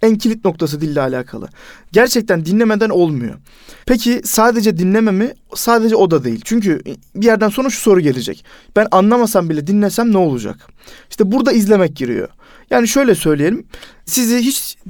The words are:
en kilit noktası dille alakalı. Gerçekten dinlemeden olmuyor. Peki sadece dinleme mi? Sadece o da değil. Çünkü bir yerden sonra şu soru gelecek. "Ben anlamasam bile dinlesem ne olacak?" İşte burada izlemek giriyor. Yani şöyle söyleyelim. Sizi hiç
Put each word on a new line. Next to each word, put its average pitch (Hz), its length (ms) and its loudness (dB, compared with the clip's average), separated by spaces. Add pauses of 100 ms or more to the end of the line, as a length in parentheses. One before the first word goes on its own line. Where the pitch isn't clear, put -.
en 226 160 2
kilit 220 280 -2
noktası 156 360 -4
dille 147 200 -4
alakalı. 127 480 -6 (420)
Gerçekten 214 540 0
dinlemeden 214 440 0
olmuyor. 151 460 -2 (500)
Peki 240 380 0
sadece 220 540 2
dinleme 202 340 2
mi? 196 220 -2 (220)
Sadece 226 400 2
o 185 160 2
da 147 120 2
değil. 113 200 -4
Çünkü 196 380 -2 (340)
bir 202 100 -2
yerden 220 240 2
sonra 262 200 -2
şu - 120 -8
soru 196 180 4
gelecek. 123 460 -2 (300)
"Ben 214 160 2
anlamasam 208 580 2
bile 151 180 -4
dinlesem 208 440 0
ne 196 60 4
olacak?" 127 500 -2 (420)
İşte 196 220 0
burada 269 200 2
izlemek 196 440 2
giriyor. 117 320 -6 (420)
Yani 240 180 0
şöyle 247 280 2
söyleyelim. 156 500 0 (400)
Sizi 240 320 -2
hiç 247 400 -4 (120)